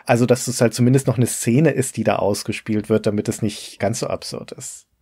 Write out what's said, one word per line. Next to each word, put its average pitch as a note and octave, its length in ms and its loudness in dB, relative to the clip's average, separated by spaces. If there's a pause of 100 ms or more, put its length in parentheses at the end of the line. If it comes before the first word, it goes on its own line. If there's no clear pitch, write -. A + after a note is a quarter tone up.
Also, A#2+ 200 4
dass A#2+ 220 2
es B2 120 -6
halt A#2 140 4
zumindest C3 320 4
noch B2+ 100 0
eine A#2+ 100 2
Szene C3 440 2
ist, - 260 -4
die G#2+ 80 -4
da G#2+ 120 2
ausgespielt G#2 720 -2
wird, G#2+ 180 2
damit G#2 220 -2
es - 140 -4
nicht - 360 -6
ganz G#2 220 -2
so - 60 -4
absurd - 460 -8
ist. - 340 -16 (160)